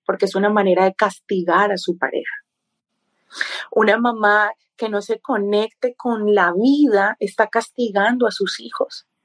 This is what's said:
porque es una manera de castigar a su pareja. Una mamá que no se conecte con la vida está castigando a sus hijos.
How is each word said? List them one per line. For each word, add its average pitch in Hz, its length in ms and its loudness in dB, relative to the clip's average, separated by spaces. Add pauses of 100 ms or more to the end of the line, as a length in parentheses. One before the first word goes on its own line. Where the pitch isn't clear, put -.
porque 190 200 -2
es 185 100 -4
una 196 140 0
manera 190 360 2
de 190 80 0
castigar 190 800 0
a 190 60 -4
su 180 200 -6
pareja. - 340 -6 (1400)
Una 214 260 4
mamá 214 540 2 (260)
que 220 120 -6
no 208 120 -4
se 220 180 -6
conecte 220 760 -2
con 214 380 -2
la 180 200 4
vida 226 680 2
está 208 280 -2
castigando 226 800 0
a 208 60 0
sus - 300 -4
hijos. - 440 -6 (200)